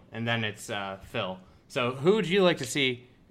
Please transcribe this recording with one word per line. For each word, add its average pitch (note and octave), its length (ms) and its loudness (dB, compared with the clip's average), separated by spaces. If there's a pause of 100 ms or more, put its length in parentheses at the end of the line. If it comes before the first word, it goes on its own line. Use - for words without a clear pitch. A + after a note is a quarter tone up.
(120)
and A2+ 160 -6
then A#2 160 0
it's, G#2+ 260 -8
uh, G2 340 -6
Phil. F#2 340 -6 (300)
So B2+ 240 -2
who C#3 240 4
would G3+ 120 0
you F#3+ 140 4
like F3 160 6
to C3+ 80 -6
see? B2+ 420 -2 (240)